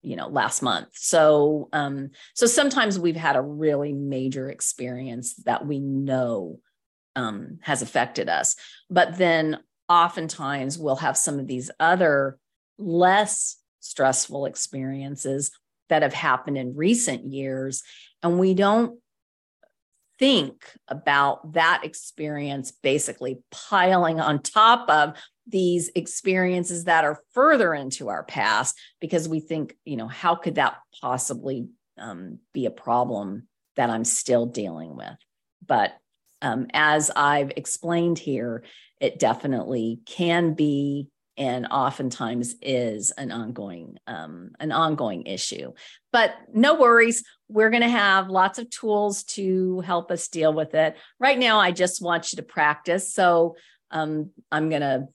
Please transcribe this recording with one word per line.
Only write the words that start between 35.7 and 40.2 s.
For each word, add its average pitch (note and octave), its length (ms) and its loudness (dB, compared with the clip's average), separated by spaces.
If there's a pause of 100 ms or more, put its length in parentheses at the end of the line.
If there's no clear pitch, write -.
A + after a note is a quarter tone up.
um, B2+ 300 -2
as D3+ 420 2
I've C#3+ 400 2
explained E3+ 640 -2
here, A#2+ 460 -6 (360)
it - 200 -2
definitely A#2 840 -2
can E3+ 500 0